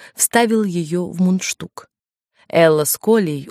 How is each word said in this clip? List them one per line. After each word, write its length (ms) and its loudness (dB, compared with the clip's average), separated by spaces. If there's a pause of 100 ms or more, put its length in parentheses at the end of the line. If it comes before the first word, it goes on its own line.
(140)
вставил 500 0
её 420 -4
в 160 -4
мундштук. 680 -4 (580)
Элла 380 4
с 140 -4
Колей 520 0